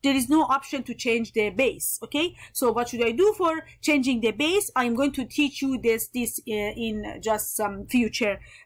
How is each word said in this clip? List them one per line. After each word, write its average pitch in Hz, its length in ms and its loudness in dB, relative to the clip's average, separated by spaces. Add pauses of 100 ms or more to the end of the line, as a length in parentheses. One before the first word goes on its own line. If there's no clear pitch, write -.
there 277 120 4
is 254 120 0
no 302 160 6
option 269 400 0
to 240 120 -8
change 233 380 -2
the 214 180 2
base. - 520 0
Okay, 330 320 -2 (160)
so 247 200 2
what 240 180 -2
should 233 140 -2
I 226 80 2
do 381 260 4
for 320 260 0 (180)
changing 262 400 2
the 220 100 2
base? 320 440 0
I'm 240 200 0
going 277 180 2
to 254 120 -4
teach - 360 -4
you 269 200 -2
this, 226 260 0
this, 240 400 -4
uh, 240 40 -6
in 214 720 -4
just 214 320 -2
some 202 320 -4
future, 220 520 0 (260)